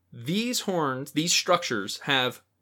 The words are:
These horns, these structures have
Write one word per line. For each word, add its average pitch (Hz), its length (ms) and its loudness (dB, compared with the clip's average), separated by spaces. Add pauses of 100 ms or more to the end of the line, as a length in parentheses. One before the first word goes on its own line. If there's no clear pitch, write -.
(120)
These 196 500 -2
horns, 143 500 -2
these 160 200 2
structures 123 680 0
have 127 420 0 (200)